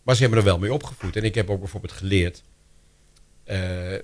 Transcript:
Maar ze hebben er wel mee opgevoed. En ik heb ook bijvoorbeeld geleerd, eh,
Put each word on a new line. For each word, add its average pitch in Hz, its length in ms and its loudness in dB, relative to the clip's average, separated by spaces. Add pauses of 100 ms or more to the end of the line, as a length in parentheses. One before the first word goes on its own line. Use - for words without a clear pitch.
Maar 127 120 4
ze 113 60 2
hebben 117 180 6
er 104 60 4
wel 90 140 4
mee 104 140 -2
opgevoed. 98 420 -8
En 107 80 -2
ik 107 120 -2
heb 104 140 0
ook 98 100 0
bijvoorbeeld 98 340 -10
geleerd, 95 500 0 (1000)
eh, 98 140 -6 (460)